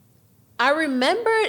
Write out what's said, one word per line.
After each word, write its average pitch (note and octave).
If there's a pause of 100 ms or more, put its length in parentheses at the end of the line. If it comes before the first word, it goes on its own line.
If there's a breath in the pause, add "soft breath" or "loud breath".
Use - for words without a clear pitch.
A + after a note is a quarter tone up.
(600)
I B3
remembered D#4+